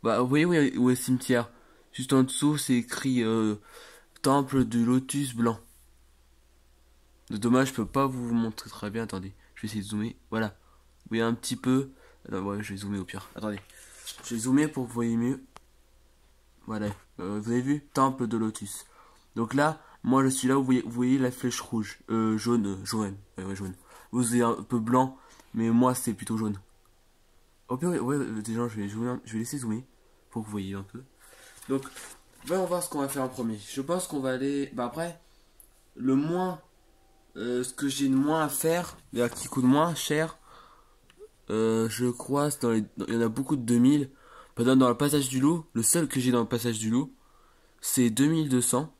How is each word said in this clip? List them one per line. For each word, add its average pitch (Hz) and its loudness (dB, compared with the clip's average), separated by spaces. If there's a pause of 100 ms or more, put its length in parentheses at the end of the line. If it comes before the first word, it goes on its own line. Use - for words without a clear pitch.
Bah, 113 2
vous 127 2
voyez 147 4
où 175 2
est, 147 4
où 123 4
est 127 6
le 123 0
cimetière ? 123 0 (400)
Juste 131 -2
en 131 8
dessous, 147 0
c'est 135 0
écrit, 123 0
euh, 110 2 (680)
temple 135 4
du 117 2
lotus 131 0
blanc. 113 2 (1700)
Dommage, 120 2
je 131 -8
peux 110 -2
pas 139 0
vous 123 -4
montrer 113 -2
très - -10
bien. 113 -6
Attendez, 98 -8 (180)
je - -18
vais 110 -8
essayer 104 -6
de 98 -10
zoomer. 107 -6 (160)
Voilà. 113 -2
Vous - -18
voyez 113 -2
un 113 0
petit 117 -8
peu. 131 0 (360)
Attends, 95 -6
ouais, 101 -6
je 104 -10
vais 98 -10
zoomer 101 -6
au 95 -6
pire. - -14
Attendez. 104 -8 (640)
Je - -8
vais 113 -4
zoomer 135 4
pour 135 -4
que - -12
vous 113 -12
voyez 117 0
mieux. 127 0 (1200)
Voilà. 104 -6 (320)
Euh, 101 -6
vous 107 -4
avez 123 2
vu ? 143 -2
Temple 135 0
de 113 -2
lotus. 107 -6 (480)
Donc 113 -2
là, 147 2 (220)
moi 131 4
je 131 4
suis 131 -2
là 131 4
où 139 4
vous 135 0
voyez, 127 4
vous 113 -6
voyez 123 2
la 127 2
flèche 123 -4
rouge. 110 -4 (100)
Euh, 110 2
jaune, 110 2
euh, 98 -6
jaune. 101 -4 (200)
Ouais, 92 -10
ouais, 95 -6
jaune. 95 -10 (360)
Vous, 123 0
c'est 120 2
un 117 2
peu 110 -2
blanc, 127 2 (360)
mais 113 0
moi 123 6
c'est 120 -4
plutôt 110 -6
jaune. 107 -4 (1080)
Au 127 -6
pire, 165 -2
ouais, 170 0
ouais, 123 -2
euh, 110 -4
déjà, 113 -2
je 107 -8
vais 101 -4
zoomer, 117 -4
je 107 -16
vais 110 -2
laisser 120 -6
zoomer 120 -6 (460)
pour 113 -8
que - -8
vous 107 -14
voyez 98 -6
un 98 -10
peu. 117 -16 (680)
Donc, 135 -2 (600)
voyons 180 0
voir 175 -2
ce - -8
qu'on 151 -6
va 139 -2
faire 135 -4
en 127 -2
premier. 117 -4
Je 104 -8
pense 175 -2
qu'on 151 -6
va 131 -2
aller, 139 -2
bah 120 -4
après, 165 -8 (760)
le 131 0
moins, 165 0 (760)
euh, 123 -2
ce 127 -8
que 143 -4
j'ai 139 0
de 135 4
moins 151 2
à 147 0
faire, 165 -2 (180)
et 120 0
à 120 2
qui - -10
coûte 131 -2
moins 151 6
cher, 156 -2 (1120)
euh, 113 2
je 120 -2
crois, 139 0
c'est - -8
dans 120 2
les, 110 2 (220)
il - -2
y - 2
en 117 2
a 113 2
beaucoup 131 -2
de 131 -4
deux 120 4
mille. 135 6 (420)
Par - -4
exemple, 131 8
dans 127 8
le 120 2
passage 143 2
du 131 0
loup, 156 2
le 117 0
seul 160 2
que 131 -2
j'ai 123 2
dans 120 4
le 110 0
passage 117 -2
du 110 -2
loup, 131 0 (640)
c'est 120 2
deux 131 4
mille 156 2
deux 127 2
cents. 127 0